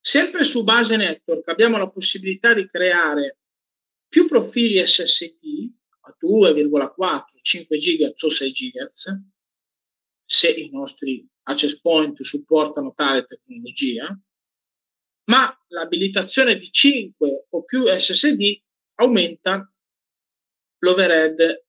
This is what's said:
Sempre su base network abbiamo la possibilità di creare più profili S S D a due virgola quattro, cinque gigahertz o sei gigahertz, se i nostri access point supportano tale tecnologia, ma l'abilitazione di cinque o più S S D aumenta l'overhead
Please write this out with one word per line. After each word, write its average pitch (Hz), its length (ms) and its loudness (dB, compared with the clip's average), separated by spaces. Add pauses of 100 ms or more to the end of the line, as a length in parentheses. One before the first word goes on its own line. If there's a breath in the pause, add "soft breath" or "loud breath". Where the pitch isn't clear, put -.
Sempre - 440 0
su 240 180 -2
base 220 340 2
network 165 520 -4
abbiamo 214 300 2
la 190 120 -4
possibilità 190 640 -2
di 202 140 -2
creare 170 720 -2 (680)
più 330 200 4
profili 208 580 2
S - 160 4
S 165 380 0
D - 280 -10 (340)
a - 140 -20
due 190 380 4
virgola 147 360 0
quattro, 175 520 -6
cinque 160 360 -2
gigahertz 151 440 -2
o 156 80 0
sei 139 220 -4
gigahertz, 131 600 -10 (1120)
se - 240 2
i - 220 -4
nostri 135 580 -8 (140)
access 143 380 -4
point 156 420 0
supportano 147 720 -2
tale 135 320 -2
tecnologia, 127 920 -8 (1080)
ma 247 460 0
l'abilitazione 190 840 -2
di - 140 -16
cinque 185 800 0
o 170 140 -6
più 254 240 -2
S 185 240 2
S 294 200 2
D 202 300 -2 (380)
aumenta 196 680 0 (1120)
l'overhead 165 920 2